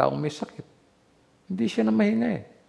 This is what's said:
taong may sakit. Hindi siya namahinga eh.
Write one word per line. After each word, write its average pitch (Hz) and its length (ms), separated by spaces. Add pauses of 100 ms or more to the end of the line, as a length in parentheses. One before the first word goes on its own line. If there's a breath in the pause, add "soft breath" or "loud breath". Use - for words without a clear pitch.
taong 139 140
may 147 160
sakit. - 320 (880)
Hindi 208 160
siya 226 160
namahinga 220 480
eh. 143 100 (260)